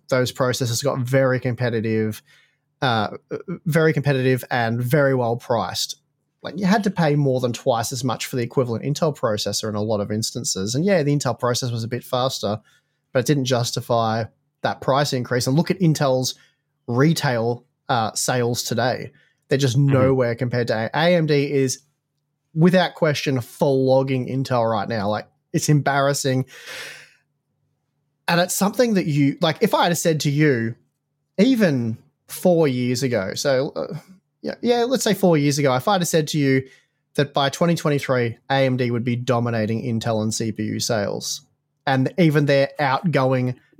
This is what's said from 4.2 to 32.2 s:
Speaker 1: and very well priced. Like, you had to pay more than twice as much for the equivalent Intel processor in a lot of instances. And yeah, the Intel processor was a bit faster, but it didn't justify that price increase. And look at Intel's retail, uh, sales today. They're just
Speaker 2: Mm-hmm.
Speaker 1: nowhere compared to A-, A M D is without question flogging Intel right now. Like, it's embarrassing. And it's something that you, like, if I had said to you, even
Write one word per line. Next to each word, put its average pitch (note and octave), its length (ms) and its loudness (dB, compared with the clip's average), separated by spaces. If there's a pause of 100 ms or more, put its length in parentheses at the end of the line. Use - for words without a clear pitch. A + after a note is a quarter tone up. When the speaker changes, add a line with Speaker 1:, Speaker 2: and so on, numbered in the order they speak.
Speaker 1:
and A#2 280 0
very C3+ 360 2
well A#2+ 220 0
priced. - 580 -4 (460)
Like, - 180 -10
you G3+ 60 -2
had G3+ 180 2
to G#3 80 0
pay D3+ 240 0
more C3+ 240 2
than A#2+ 140 -2
twice A#2 400 -2
as A#2+ 100 -6
much A#2+ 220 -4
for - 100 -8
the A#2+ 80 -2
equivalent A#2+ 400 -2
Intel C#3+ 320 -2
processor G#2+ 540 -4
in G#2 60 -6
a G#2 60 -2
lot G#2+ 200 -2
of G2+ 100 -6
instances. G#2+ 640 -4
And D3+ 80 0
yeah, F#3+ 180 2
the C#3+ 140 0
Intel C3+ 240 -2
processor A#2+ 320 -2
was A#2 140 -4
a - 20 -8
bit B2 160 -8
faster, B2 560 -4 (540)
but C3+ 60 2
it A#2 60 0
didn't C#3 200 2
justify A#2 800 -2 (380)
that - 180 -4
price C#3+ 320 0
increase. B2 340 -2
And C3+ 80 0
look E3+ 160 2
at - 80 -4
Intel's C#3 560 2 (500)
retail, A#2+ 800 0 (240)
uh, A2+ 260 0
sales B2 500 -2
today. A2+ 500 -4 (340)
They're C#3 100 2
just C3+ 200 0
Speaker 2:
Mm-hmm. C#3 160 4
Speaker 1:
nowhere C3 420 2
compared A#2+ 320 -2
to B2 60 0
A-, A2 200 -2
A F3 220 2
M D#3+ 120 2
D C#3+ 220 2
is C3+ 300 0 (720)
without E3+ 420 4
question C#3+ 440 0
flogging C3 880 0
Intel B2 420 0
right G#2+ 200 -2
now. G#2 180 -2
Like, G#2 200 -4 (260)
it's D#3+ 160 0
embarrassing. C#3 760 2 (1800)
And F3 140 2
it's F#3 140 -2
something A3 400 2
that F3+ 100 2
you, C#3+ 340 2
like, D#3+ 220 0
if G#3+ 120 2
I D4 120 4
had E3+ 120 2
said E3 240 0
to D3+ 80 0
you, C3+ 460 2 (640)
even F3 600 2 (300)